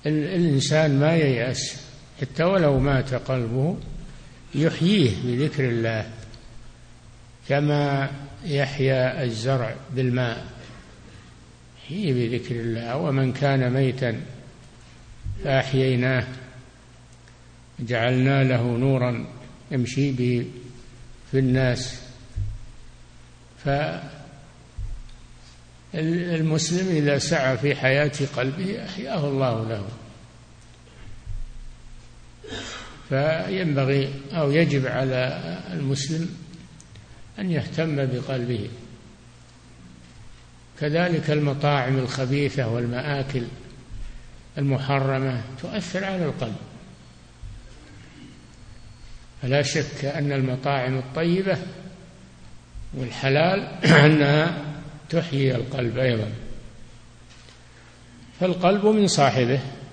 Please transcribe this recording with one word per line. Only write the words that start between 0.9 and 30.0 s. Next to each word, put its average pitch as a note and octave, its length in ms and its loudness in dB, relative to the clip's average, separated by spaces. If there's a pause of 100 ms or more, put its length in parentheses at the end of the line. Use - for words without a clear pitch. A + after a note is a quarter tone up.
ما D#3 160 6
ييأس، C3 680 0 (400)
حتى D3+ 220 -2
ولو E3 360 6
مات C3 340 2
قلبه C3 640 0 (760)
يحييه D#3+ 560 4 (120)
بذكر B2+ 460 0
الله، A2+ 420 0 (1400)
كما C#3+ 640 2 (340)
يحيا C3+ 760 2
الزرع A#2 520 -2 (200)
بالماء، B2 500 0 (1400)
يحييه E3+ 300 -2
بذكر A#2+ 420 0
الله. A#2 420 -4
"ومن C3+ 360 2
كان C3+ 400 2
ميتا B2+ 480 0 (1200)
فأحييناه C3 840 2 (1500)
جعلنا B2+ 640 4
له B2 340 2
نورا B2 480 2 (460)
يمشي C3+ 400 0
به B2 340 0 (840)
في C3+ 80 4
الناس". B2+ 680 2 (4000)
فالمسلم E3+ 1040 0
إذا D3 220 4
سعى C3 400 2
في C3+ 180 2
حياة C#3 360 2 (240)
قلبه، E3+ 500 -2
أحياه C#3+ 420 -4
الله B2+ 420 0
له. G2+ 180 -4 (3250)